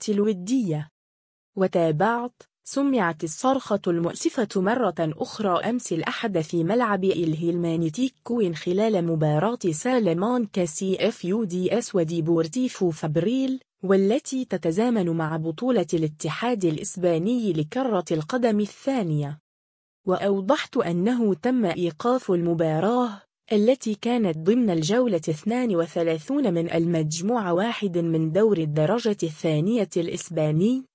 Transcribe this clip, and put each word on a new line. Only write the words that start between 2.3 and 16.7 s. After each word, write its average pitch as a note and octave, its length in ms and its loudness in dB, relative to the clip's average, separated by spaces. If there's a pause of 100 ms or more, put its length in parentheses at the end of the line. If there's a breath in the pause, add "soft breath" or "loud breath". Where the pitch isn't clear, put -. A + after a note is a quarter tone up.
"سمعت A3 600 0
الصرخة A#3 640 0
المؤسفة F3 680 0
مرة G3 420 0
أخرى F3+ 720 -2
أمس A#3+ 220 -4
الأحد F3 480 -2
في D#3+ 240 -2
ملعب G#3 400 0
الهيلمانيتيكوين E3+ 1500 0
خلال F#3 520 0
مباراة D#3+ 520 2 (120)
سالمانكا G#3 960 0
سي F#3+ 440 0
إف - 160 -6
يو G#3 200 0
دي F3+ 340 0
إس - 160 -4
وديبورتيفو E3+ 960 0
فبريل، G#3+ 720 -2 (220)
والتي G3+ 600 2
تتزامن F#3 680 0
مع D#3+ 260 -2
بطولة E3 580 0
الاتحاد E3+ 720 -2
الإسباني F3+ 880 0